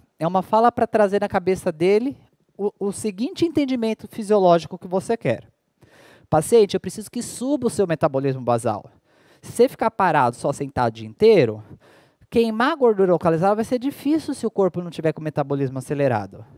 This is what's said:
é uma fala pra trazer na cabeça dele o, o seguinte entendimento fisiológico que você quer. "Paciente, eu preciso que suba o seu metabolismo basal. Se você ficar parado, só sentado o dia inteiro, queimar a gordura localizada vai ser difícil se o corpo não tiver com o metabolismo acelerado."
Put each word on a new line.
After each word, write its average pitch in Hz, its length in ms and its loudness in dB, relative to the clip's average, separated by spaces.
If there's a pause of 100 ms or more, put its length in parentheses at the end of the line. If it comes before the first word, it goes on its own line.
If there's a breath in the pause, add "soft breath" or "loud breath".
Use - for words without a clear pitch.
(180)
é 156 80 -4
uma 185 160 0
fala 226 300 2
pra 226 160 0
trazer 202 320 2
na 202 80 -2
cabeça 185 420 -2
dele 196 460 0 (420)
o, 202 220 -4
o 196 140 -4
seguinte 220 500 -6
entendimento 254 640 -2
fisiológico 185 720 2
que - 100 -16
você 190 300 -2
quer. 113 260 -4 (880 soft breath)
"Paciente, 196 460 2
eu 185 40 -4
preciso 196 320 -12
que 240 100 -8
suba 254 460 -4
o - 20 0
seu 202 160 0
metabolismo 139 560 -2
basal. 117 480 -2 (520 soft breath)
Se - 100 -18
você 240 160 4
ficar 233 240 -4
parado, 151 460 2
só 147 160 -4
sentado 127 400 -4
o - 20 -20
dia 110 140 -14
inteiro, 127 520 4 (680 loud breath)
queimar 233 420 0
a 330 40 -4
gordura 214 360 2
localizada 170 440 2
vai 220 100 -4
ser 254 140 -4
difícil 285 540 -4
se 240 140 -6
o - 40 -4
corpo 180 300 -2
não 175 80 -10
tiver 160 220 -2
com - 80 -16
o 156 60 -12
metabolismo 139 520 -4
acelerado." 120 680 -2 (120)